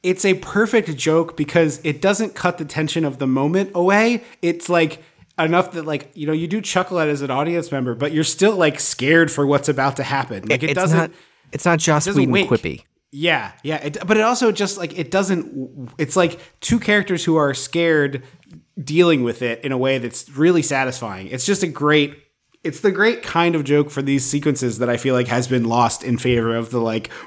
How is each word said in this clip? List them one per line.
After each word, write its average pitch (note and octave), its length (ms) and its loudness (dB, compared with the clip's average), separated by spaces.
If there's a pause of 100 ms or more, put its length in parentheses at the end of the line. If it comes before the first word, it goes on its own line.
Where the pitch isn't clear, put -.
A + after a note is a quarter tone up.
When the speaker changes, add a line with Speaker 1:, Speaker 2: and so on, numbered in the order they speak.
Speaker 1:
it's F#3 240 -2
a F#3+ 80 4
perfect G#3 600 0
joke D#3+ 400 0
because D#3 460 0
it D3+ 200 -4
doesn't G3+ 320 0
cut F3 240 -2
the D#3 80 -8
tension D#3 400 -2
of C3+ 120 -6
the C#3 100 -2
moment D#3+ 460 0
away. G3+ 480 2 (200)
It's, E3+ 260 -2
like, E3 340 2 (360)
enough E3+ 340 2
that, E3 140 -8
like, D3+ 280 -6
you D3+ 120 -8
know, D#3 60 0
you D#3+ 160 -2
do G#3 120 -2
chuckle F#3 380 -2
at D#3 100 2
it D3 40 2
as C#3+ 100 -2
an C#3 80 -6
audience D#3 420 -2
member, B2+ 220 -2
but B2+ 180 -2
you're D#3 120 2
still, G3+ 320 2
like, D#3 240 2
scared D#3 500 4
for C#3+ 160 0
what's C#3 220 2
about C3+ 280 0
to C#3 60 -4
happen. B2 460 -4
Like, B2+ 160 0
it D#3 60 -2
Speaker 2:
It's C#3+ 40 0
Speaker 1:
doesn't E3 240 2
Speaker 2:
not, E3 120 0 (420)
it's - 120 -10
not E3+ 140 4
Joss D3+ 280 2
Speaker 1:
it F#3+ 40 -2
doesn't D3+ 180 2
Speaker 2:
Whedon B2+ 40 2
Speaker 1:
wink. G3 180 2
Speaker 2:
quippy. D#2 320 -2 (300)
Speaker 1:
Yeah, C#3+ 400 -2 (100)
yeah. D3+ 220 -4
It, D3 220 -6
but G#3 100 4
it G#3+ 80 4
also A#3+ 280 2
just, G3+ 260 -4
like, F3 200 -8
it E3+ 140 -6
doesn't, D3 880 -4
it's, D3+ 180 -2
like, E3+ 240 0 (200)
two A#3 200 0
characters G3 440 0
who D#3+ 120 2
are C#3+ 180 2
scared D3+ 680 0 (600)
dealing D#3 400 4
with A#2 200 -2
it A#2 220 -4
in C#3 60 -4
a C3+ 80 -2
way C3 200 0
that's B2 320 -8
really D#3+ 320 4
satisfying. B2 680 -4
It's C3 180 -6
just G3 160 0
a F#3 60 0
great D3 480 2 (460)
it's D3 180 -6
the G#3 120 4
great A3 300 2
kind E3+ 320 2
of D#3 100 0
joke D3 260 2
for C#3 120 -4
these C#3 220 0
sequences B2+ 560 -2
that A#2+ 100 0
I A#2 80 0
feel C3 160 0
like B2 140 0
has B2 200 0
been B2+ 160 2
lost A#2+ 400 0
in A#2+ 140 0
favor A#2 360 0
of A#2 160 -4
the, B2 100 -2
like, A2+ 280 -2 (180)